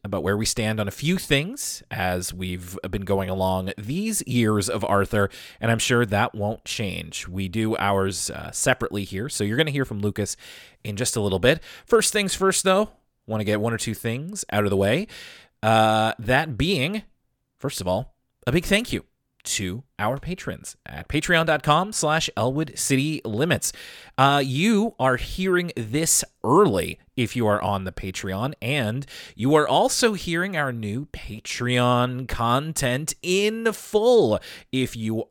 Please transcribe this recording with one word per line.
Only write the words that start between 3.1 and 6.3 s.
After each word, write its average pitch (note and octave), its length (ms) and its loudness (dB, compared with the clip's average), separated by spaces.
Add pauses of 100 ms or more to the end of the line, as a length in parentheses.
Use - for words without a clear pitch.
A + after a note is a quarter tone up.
along F#2 480 0
these F#3 480 -4
years G#2+ 420 2
of F#2+ 160 -2
Arthur, G2+ 460 2 (280)
and A2+ 120 0
I'm A2+ 80 4
sure A#2+ 260 2
that G#2 300 0